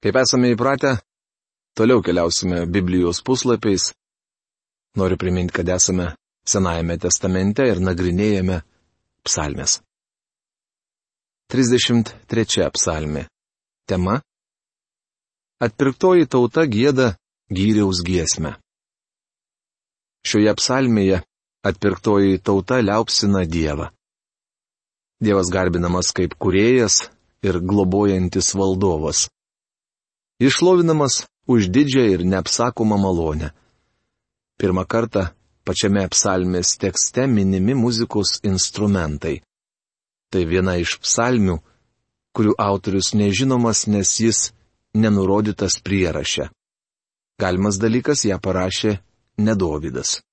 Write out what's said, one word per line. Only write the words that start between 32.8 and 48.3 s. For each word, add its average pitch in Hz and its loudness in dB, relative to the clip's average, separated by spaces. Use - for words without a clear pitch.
malonę. 80 -2
Pirmą 92 0
kartą 113 -2
pačiame 101 0
psalmės 92 0
tekste - -2
minimi 98 2
muzikos 113 0
instrumentai. 90 -2
Tai 92 0
viena 92 0
iš - -4
psalmių, 113 0
kurių 107 2
autorius 98 -2
nežinomas, 113 0
nes 104 0
jis 110 0
nenurodytas 104 0
prieraše. 85 -2
Galimas 95 0
dalykas, 123 0
ją 95 0